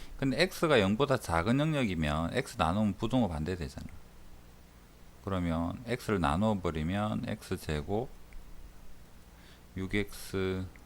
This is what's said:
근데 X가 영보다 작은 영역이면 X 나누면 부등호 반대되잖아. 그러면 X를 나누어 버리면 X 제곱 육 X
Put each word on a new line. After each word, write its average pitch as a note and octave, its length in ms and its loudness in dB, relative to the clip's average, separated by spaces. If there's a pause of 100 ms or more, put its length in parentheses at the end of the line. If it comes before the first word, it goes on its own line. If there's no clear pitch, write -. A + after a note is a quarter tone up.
(180)
근데 C3+ 240 2
X가 D#3+ 380 4
영보다 A2+ 380 4
작은 F2+ 420 2
영역이면 F2 720 2
X - 240 -2
나누면 F#2+ 360 2
부등호 A#2 340 2
반대되잖아. D#2 600 -4 (1400)
그러면 F2 600 0
X를 A2+ 360 0
나누어 F#2+ 380 4
버리면 F2+ 680 0
X G2 300 -4
제곱 E2+ 520 -2 (1700)
육 F#2+ 180 -4
X F#2+ 720 0 (200)